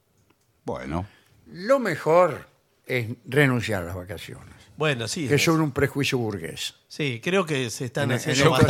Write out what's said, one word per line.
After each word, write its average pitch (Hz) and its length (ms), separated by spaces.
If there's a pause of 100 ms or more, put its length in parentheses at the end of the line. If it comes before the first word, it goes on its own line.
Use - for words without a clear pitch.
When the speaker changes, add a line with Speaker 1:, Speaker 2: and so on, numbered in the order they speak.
(640)
Speaker 1:
Bueno. 78 420 (440)
Speaker 2:
Lo 220 300
mejor 160 680 (400)
es 123 220 (180)
renunciar 120 560
a 85 40
las 92 100
vacaciones. - 580 (220)
Speaker 3:
Bueno, 135 300
sí, 143 220
Speaker 2:
Que 143 80
Speaker 3:
es 131 80
Speaker 2:
son 160 160
un 156 100
prejuicio 139 480
burgués. 101 560 (140)
Speaker 3:
Sí, 127 340
creo 180 240
que 131 240
se - 140
están 139 260
Speaker 2:
En, 127 60
Speaker 3:
haciendo 135 260
Speaker 2:
en 147 80
Speaker 1:
Yo 131 60
creo 151 140